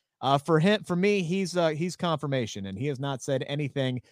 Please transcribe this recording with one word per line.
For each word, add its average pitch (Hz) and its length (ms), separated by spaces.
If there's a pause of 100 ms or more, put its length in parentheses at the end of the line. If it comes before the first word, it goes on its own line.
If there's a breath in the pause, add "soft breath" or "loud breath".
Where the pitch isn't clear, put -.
(220)
Uh, 139 160
for 156 220
him, 202 240
for 202 120
me, 196 260
he's, 175 340
uh, 170 120
he's 156 280
confirmation, 139 680
and 98 140
he 135 80
has 135 120
not 139 220
said 135 240
anything, 135 560 (100)